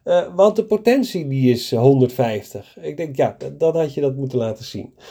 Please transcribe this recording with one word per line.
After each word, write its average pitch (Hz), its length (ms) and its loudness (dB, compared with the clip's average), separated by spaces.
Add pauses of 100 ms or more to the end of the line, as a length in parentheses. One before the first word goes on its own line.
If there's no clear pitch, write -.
eh, 175 320 0
want 196 200 4
de 214 100 0
potentie 214 640 0
die 131 240 2
is, 120 200 -2
eh, 117 80 0
honderdvijftig." 123 960 0
Ik 151 200 -12
denk, 156 180 -8
ja, 131 220 0
d-, - 220 -14
dan 160 160 2
had 156 180 -2
je 147 80 -4
dat 135 140 0
moeten 131 220 -6
laten 113 280 -4
zien. - 300 -14 (160)